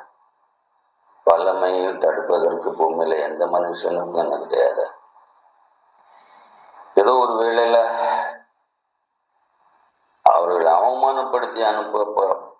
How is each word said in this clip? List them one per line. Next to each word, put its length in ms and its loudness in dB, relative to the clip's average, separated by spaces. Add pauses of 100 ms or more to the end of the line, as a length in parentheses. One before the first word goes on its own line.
(1300)
வல்லமையும் 720 2
தடுப்பதற்கு 760 -2
பூமியில 480 -2
எந்த 260 -4
மனுஷனுக்கும் 680 -2
என்ன 220 -2
கிடையாது. 500 0 (2000)
ஏதோ 180 6
ஒரு 200 2
வேளையில 540 2 (2250)
அவர்களை 480 2
அவமானப்படுத்தி 920 0
அனுப்ப 420 -2
போ-, 540 -2